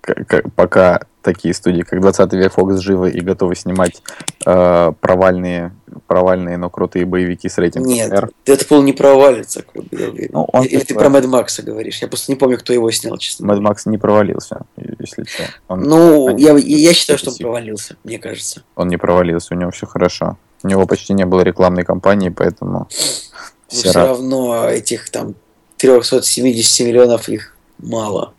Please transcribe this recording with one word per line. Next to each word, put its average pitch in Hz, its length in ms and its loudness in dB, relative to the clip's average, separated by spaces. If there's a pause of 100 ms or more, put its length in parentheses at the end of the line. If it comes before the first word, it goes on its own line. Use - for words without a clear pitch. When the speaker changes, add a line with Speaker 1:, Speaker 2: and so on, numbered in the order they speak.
Speaker 1:
к-, - 200 -8
к-, - 300 -2
пока 90 460 4 (220)
такие 87 320 -2
студии, 87 260 -2
как 92 220 -4
«Двадцатый 95 360 2
век», 95 160 2
Fox 95 220 2
живы 92 340 0
и 82 120 -6
готовы 90 340 -2
снимать, 92 460 -4 (420)
э, 90 560 4
провальные, 90 760 0 (320)
провальные, 90 520 0
но 87 100 -6
крутые 90 380 -4
боевики 90 420 -4
с - 80 -8
рейтингом 87 340 -2
Speaker 2:
Нет, 117 220 -2
Speaker 1:
R. 101 160 0 (160)
Speaker 2:
Дэдпул 139 380 4
не 139 100 4
провалится, 135 680 4
как - 220 -16
бы, - 40 -20 (100)
я - 120 -6
уверен. - 240 -12
Speaker 1:
Ну, - 180 -2
он 127 140 4
Speaker 2:
Или 131 140 -2
ты 135 80 -8
Speaker 1:
такой 110 160 -4
Speaker 2:
про - 40 6
Мэд 139 180 4
Макса 127 360 -2
говоришь? 110 400 -10
Я 120 60 -10
просто - 220 -10
не 139 60 -2
помню, 127 220 0
кто - 160 -4
его 113 160 0
снял, - 260 -8
честно - 300 -10
Speaker 1:
Мэд 101 100 2
Speaker 2:
говоря. 101 140 0
Speaker 1:
Макс - 160 -6
не 110 100 -2
провалился, 104 680 -2 (100)
если - 480 -14
че. - 200 -12 (240)
Он 92 120 -6
Speaker 2:
Ну, 151 480 6
Speaker 1:
они 123 140 0
Speaker 2:
я, 151 160 8
я 147 340 4
считаю, 151 260 0
что - 120 -8
он 123 60 -12
Speaker 1:
спасибо. 123 160 -8
Speaker 2:
провалился, 110 520 -12
мне 113 140 -12
кажется. - 440 -14 (140)
Speaker 1:
Он 90 120 -2
не 87 100 -2
провалился, 87 560 0
у - 20 -6
него 90 140 -4
все - 160 -14
хорошо. 90 500 -2 (260)
У 92 60 -6
него 95 180 2
почти 98 280 -4
не 98 100 0
было 92 160 2
рекламной 90 440 0
кампании, 95 440 0
поэтому 92 520 -4
Speaker 2:
Но 92 60 -10 (840)
Speaker 1:
все 120 200 -4
Speaker 2:
все 90 60 2
Speaker 1:
рады. 87 140 4
Speaker 2:
равно 127 600 -2
этих - 400 -6
там - 260 -10 (440)
трехсот 127 480 4
семидесяти 120 560 0
миллионов 120 480 2
их - 260 -10 (220)
мало. 110 600 -8